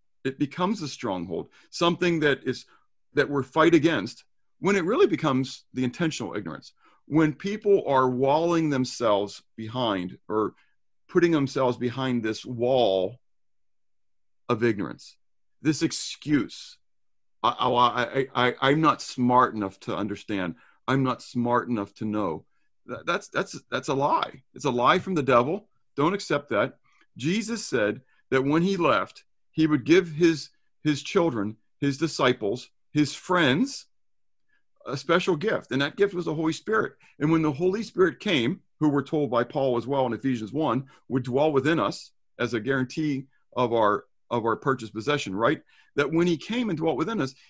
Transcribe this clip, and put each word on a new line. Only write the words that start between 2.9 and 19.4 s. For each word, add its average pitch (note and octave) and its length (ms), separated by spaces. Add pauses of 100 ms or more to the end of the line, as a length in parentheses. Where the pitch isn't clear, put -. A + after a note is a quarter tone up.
that C3+ 160
we're C#3+ 140
fight D#3+ 300
against, C#3+ 520 (340)
when F#3+ 160
it F#3 80
really C4+ 240
becomes C3+ 560 (100)
the B2+ 100
intentional B2+ 520
ignorance. E2+ 380 (320)
When D#3 280
people G3+ 540
are C3 220
walling D#3 600
themselves A2+ 720 (140)
behind A2 640 (100)
or G#2+ 260 (540)
putting F3 240
themselves C3 460
behind B2 460
this A2 220
wall A#2 720 (1300)
of A#2 140
ignorance, G2+ 520 (460)
this D3+ 200
excuse, - 960 (640)
"I, A2+ 60
I, A#2+ 540
I, C3 240 (200)
I, B2 140
I'm C#3+ 200
not D3 200
smart B2 520